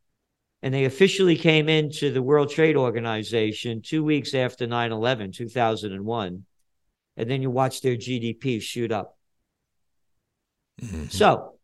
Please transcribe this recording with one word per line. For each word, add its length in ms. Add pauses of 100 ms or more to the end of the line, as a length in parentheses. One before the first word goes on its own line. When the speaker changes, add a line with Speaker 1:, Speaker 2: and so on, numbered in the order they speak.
(640)
Speaker 1:
and 100
they 120
officially 500
came 340
into 420
the 120
World 260
Trade 260
Organization 1080
two 200
weeks 300
after 320
nine 260
eleven, 400
two 160
thousand 460
and 100
one, 420 (720)
and 140
then 140
you 80
watch 300
their 140
G 240
D 140
P 260
shoot 320
up. 280 (1600)
Speaker 2:
Mm-hmm. 280
Speaker 1:
So 440 (100)